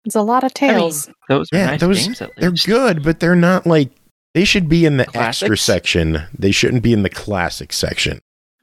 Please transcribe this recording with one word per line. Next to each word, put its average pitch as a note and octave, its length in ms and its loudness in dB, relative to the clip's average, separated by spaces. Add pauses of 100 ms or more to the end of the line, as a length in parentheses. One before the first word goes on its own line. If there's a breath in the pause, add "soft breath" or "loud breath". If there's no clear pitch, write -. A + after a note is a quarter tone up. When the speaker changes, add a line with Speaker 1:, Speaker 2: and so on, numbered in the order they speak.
Speaker 1:
It's G#3+ 100 -4
a A3 60 0
lot A#3+ 220 0
of C4 80 0 (100)
Speaker 2:
I C#4+ 60 2
mean, B3 80 4
Speaker 1:
tales. E3 340 -2 (180)
Speaker 2:
those C#3 240 0
are D#3+ 60 0
Speaker 3:
Yeah, F#3+ 100 2
Speaker 2:
nice D3 140 -2
Speaker 3:
those, F3+ 240 2
Speaker 2:
games, A#3+ 160 -8
at - 160 -12
Speaker 3:
they're F3 140 0
Speaker 2:
least. E3+ 160 -2
Speaker 3:
good, G#3 360 2
but D#3+ 160 0
they're F3 160 2
not, F3+ 300 2
like, D#3 240 2 (460)
they F3 100 2
should F#3+ 240 0
be E3 160 4
in C#3+ 120 2
the B2+ 60 2 (140)
extra A#2+ 320 -2
Speaker 2:
Classics? G#3+ 120 0
Speaker 3:
section. E2 600 0 (160)
They G2 140 0
shouldn't A#2+ 320 0
be A#2 100 4
in G#2 100 2
the F#2 60 0
classic - 640 -6
section. - 460 -4 (440)